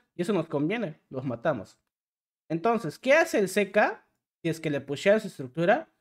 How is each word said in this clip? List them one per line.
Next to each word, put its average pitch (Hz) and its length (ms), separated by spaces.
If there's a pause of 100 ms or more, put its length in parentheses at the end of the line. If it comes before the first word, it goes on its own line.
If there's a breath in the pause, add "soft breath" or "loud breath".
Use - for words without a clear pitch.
(160)
y 180 80
eso 208 100
nos 165 140
conviene, 156 520 (100)
los 135 140
matamos. 120 540 (720)
Entonces, 165 480
¿qué 262 160
hace 330 240
el 202 100
C 196 240
K 277 320 (380)
si 170 80
es 156 100
que 156 120
le 139 100
pushean 196 400
su 202 60
estructura? 170 600 (140)